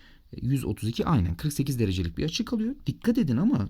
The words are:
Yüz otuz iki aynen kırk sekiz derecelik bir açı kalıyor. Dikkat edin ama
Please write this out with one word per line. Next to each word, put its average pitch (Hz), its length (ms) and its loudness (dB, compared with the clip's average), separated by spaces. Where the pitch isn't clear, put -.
Yüz 127 220 0
otuz 107 240 -2
iki - 180 -2
aynen 87 300 4
kırk 151 160 -2
sekiz 139 260 -2
derecelik 95 400 0
bir - 60 0
açı 160 200 -2
kalıyor. 233 300 -2
Dikkat - 320 0
edin 135 180 2
ama 165 340 2